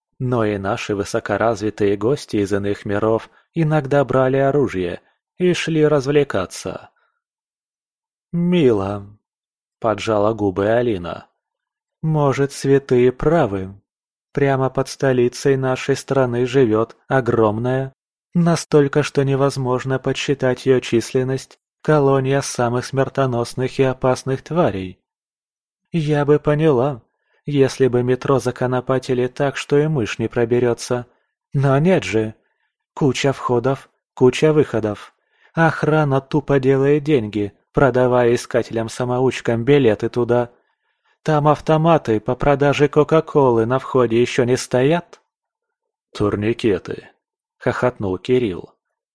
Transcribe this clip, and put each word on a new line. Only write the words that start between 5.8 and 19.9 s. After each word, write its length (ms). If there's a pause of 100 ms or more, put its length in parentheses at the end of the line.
развлекаться". 1040 (1400)
"Мило", 840 (640)
поджала 540
губы 340
Алина. 600 (760)
"Может, 500
святые 600
правы? 640 (600)
Прямо 360
под 200
столицей 680
нашей 380
страны 500
живёт 500 (120)
огромная, 840 (420)
настолько, 640
что 220
невозможно 760